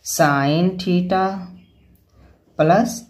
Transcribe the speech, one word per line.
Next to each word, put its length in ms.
sin 580
theta 440
प्लस 500